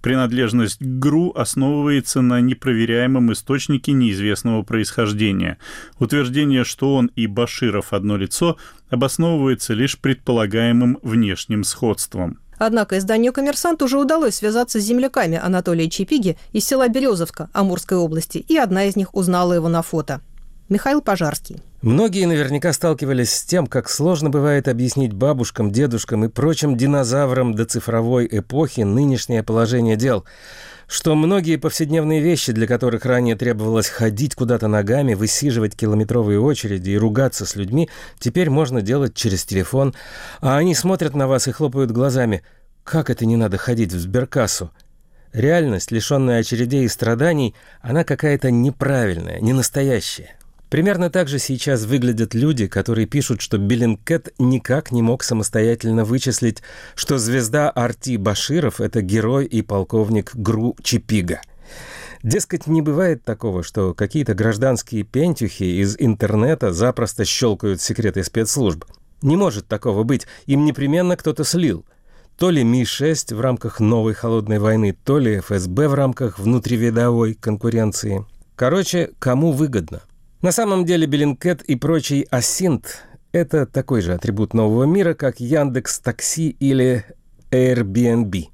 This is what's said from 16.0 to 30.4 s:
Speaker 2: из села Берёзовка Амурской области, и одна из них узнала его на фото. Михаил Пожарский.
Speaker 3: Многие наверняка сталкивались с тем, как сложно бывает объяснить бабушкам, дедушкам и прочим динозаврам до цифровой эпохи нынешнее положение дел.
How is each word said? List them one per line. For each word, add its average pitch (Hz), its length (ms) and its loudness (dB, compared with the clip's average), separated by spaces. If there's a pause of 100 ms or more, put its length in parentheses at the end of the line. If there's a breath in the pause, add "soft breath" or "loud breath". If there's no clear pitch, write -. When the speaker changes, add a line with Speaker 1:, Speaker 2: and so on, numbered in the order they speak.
Speaker 2:
из 214 120 -2
села 262 240 2
Берёзовка 214 640 -2
Амурской 185 460 0
области, 165 400 -2
и - 180 0
одна 196 280 2
из 196 100 0
них 196 180 -2
узнала 180 420 2
его 170 140 0
на 170 140 0
фото. 143 380 -6 (500)
Михаил 277 320 2
Пожарский. 175 560 -2 (240)
Speaker 3:
Многие 180 420 2
наверняка 147 480 0
сталкивались 135 640 0
с - 100 -4
тем, 175 220 0
как - 240 -4
сложно 156 400 0
бывает 143 360 2
объяснить 123 460 0
бабушкам, 117 580 0
дедушкам 113 540 0
и 113 40 0
прочим 147 500 0
динозаврам 131 760 2
до 110 120 -2
цифровой 117 640 0
эпохи 127 500 -2
нынешнее 117 600 2
положение 113 540 2
дел. 113 280 0 (640 loud breath)